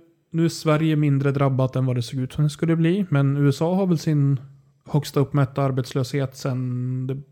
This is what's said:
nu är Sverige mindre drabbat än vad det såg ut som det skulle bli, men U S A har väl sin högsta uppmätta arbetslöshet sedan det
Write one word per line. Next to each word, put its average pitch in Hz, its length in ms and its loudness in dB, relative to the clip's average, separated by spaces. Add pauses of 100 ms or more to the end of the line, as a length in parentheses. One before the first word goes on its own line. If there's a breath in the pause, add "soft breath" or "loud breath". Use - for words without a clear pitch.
(320)
nu 165 140 2
är 160 40 2
Sverige 156 460 0
mindre 139 360 2
drabbat 131 440 0
än 131 100 0
vad 127 100 0
det 123 60 -2
såg 131 180 -6
ut 127 140 -6
som 151 100 0
det 151 60 2
skulle 165 260 0
bli, 170 340 2
men 139 280 2
U 143 120 4
S 139 120 0
A 170 140 0
har 196 120 2
väl 170 100 2
sin 143 420 2 (460)
högsta - 340 -2
uppmätta 139 440 0
arbetslöshet 135 720 -4
sedan 127 720 -6
det 135 100 -6 (140)